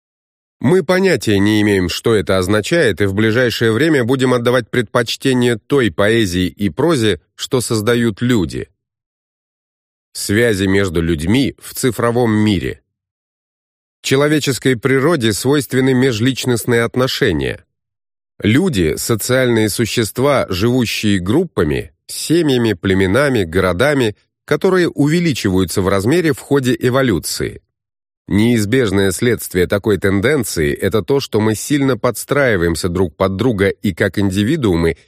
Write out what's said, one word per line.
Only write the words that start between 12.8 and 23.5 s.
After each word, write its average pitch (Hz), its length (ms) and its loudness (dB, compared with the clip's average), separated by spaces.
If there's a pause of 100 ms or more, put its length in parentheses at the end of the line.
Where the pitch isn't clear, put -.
Человеческой 135 760 0
природе 131 560 0
свойственны 131 580 0
межличностные 120 920 0
отношения. 90 840 -2 (720)
Люди — 110 580 2
социальные 120 720 0
существа, 120 800 0
живущие 107 720 0
группами, 87 760 -2 (140)
семьями, 131 680 0
племенами, 98 720 0
городами, 95 720 0 (300)